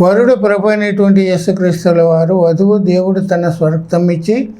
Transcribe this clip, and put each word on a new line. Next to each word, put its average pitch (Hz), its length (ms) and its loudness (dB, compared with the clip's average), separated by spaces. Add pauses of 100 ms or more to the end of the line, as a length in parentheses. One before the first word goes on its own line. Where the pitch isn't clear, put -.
వరుడు 220 320 2
ప్రభు 202 340 0
అయినటువంటి 202 540 0
యేసుక్రీస్తుల 180 800 0
వారు, 165 320 2
వధువు 185 440 2
దేవుడు 185 420 0
తన 175 300 -2
స్వరక్తం 165 600 -2
ఇచ్చి 202 380 -2 (100)